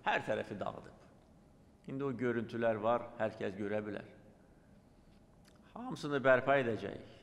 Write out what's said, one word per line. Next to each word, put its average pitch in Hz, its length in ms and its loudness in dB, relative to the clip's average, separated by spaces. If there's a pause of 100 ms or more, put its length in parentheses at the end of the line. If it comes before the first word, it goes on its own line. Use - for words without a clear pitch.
hər - 220 2
tərəfi 107 340 -2
dağıdıb. - 360 -8 (920)
İndi 135 160 -4
o 139 80 0
görüntülər 113 680 0
var, 117 240 2 (140)
hər 110 180 0
kəs 107 180 -4
görə 104 240 -2
bilər. 104 280 -8 (1700)
Hamısını 156 440 -2
bərpa 127 400 6
edəcəyik. 110 640 -4